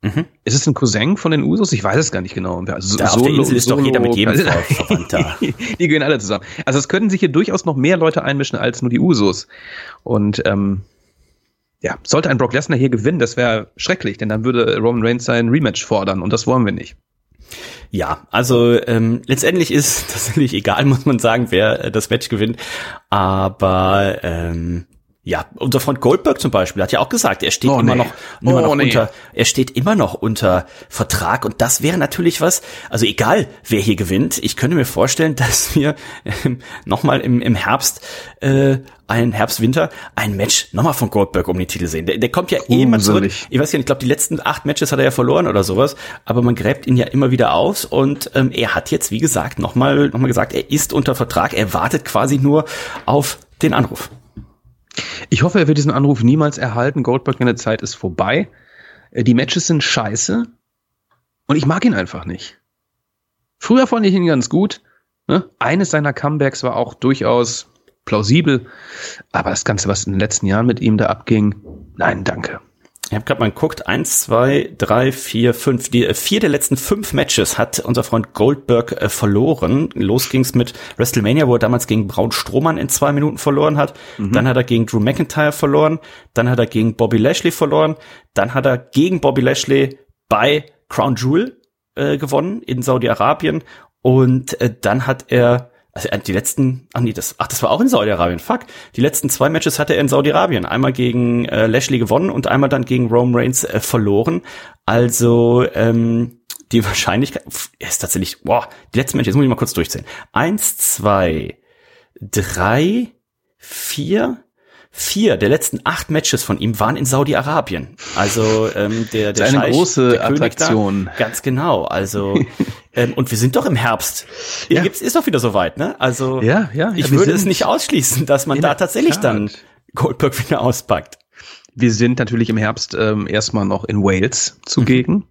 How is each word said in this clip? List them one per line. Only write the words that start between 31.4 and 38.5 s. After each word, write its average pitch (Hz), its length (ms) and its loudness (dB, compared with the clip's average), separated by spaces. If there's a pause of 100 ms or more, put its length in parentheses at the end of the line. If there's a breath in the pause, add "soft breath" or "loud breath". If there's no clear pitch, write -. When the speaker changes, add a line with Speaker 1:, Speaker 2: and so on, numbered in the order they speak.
Speaker 1:
und - 160 -6
das - 220 0
wäre 170 160 0
natürlich 165 420 0
was, - 220 0 (280 loud breath)
also 113 160 0
egal, 127 420 0 (200 loud breath)
wer 107 120 2
hier 98 160 2
gewinnt, 98 420 0
ich - 180 -4
könnte 160 200 0
mir 135 80 2
vorstellen, 147 500 0
<laughs> - 20 -8
dass 120 380 0
wir, 147 220 2 (480 loud breath)
ähm, 127 140 -2 (260 loud breath)
nochmal - 380 0
im, 120 200 2
im 117 140 2
Herbst, 98 460 -2 (380 loud breath)
äh, 135 380 2 (300 loud breath)